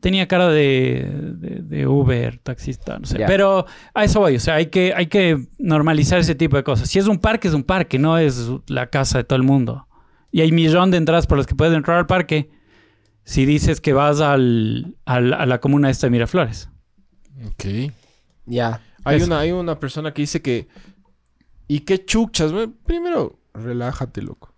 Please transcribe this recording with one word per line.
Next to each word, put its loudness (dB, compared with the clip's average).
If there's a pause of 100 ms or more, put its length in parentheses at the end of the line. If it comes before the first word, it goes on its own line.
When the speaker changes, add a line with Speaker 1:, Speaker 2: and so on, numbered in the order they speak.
Speaker 1:
Tenía 0
cara 2
de, 2 (280)
de, -10
de -4
Uber, 0
taxista, -10
no -12
sé. -4
Speaker 2:
Ya. 0
Speaker 1:
Pero 2 (300)
a 2
eso 2
voy. 4
O 0
sea, 0
hay 2
que, 2
hay 0
que 2 (120)
normalizar 2
ese 2
tipo 0
de 0
cosas. -2
Si 0
es 2
un 2
parque, 0
es 0
un 0
parque. -2
No 2
es 0 (180)
la -6
casa 0
de -2
todo -2
el 2
mundo. 0 (460)
Y 2
hay 4
millón 4
de 2
entradas 2
por 2
las 0
que -4
puedes 2
entrar 2
al 0
parque -2 (760)
si 0
dices 2
que 0
vas 2
al, 0
al, 0
a -2
la 0
comuna 2
esta -2
de 2
Miraflores. -2 (760)
Speaker 3:
Ok. -6 (540)
Speaker 2:
Ya. -4 (240)
Speaker 3:
Hay 2
Speaker 1:
Eso. 2
Speaker 3:
una, 0
hay -2
una -4
persona -8
que -4
dice -4
que, -2 (1000)
"¿Y -2
qué -2
chuchas?". -2
Bueno, -4 (120)
primero, -4 (160)
relájate, -8
loco. -16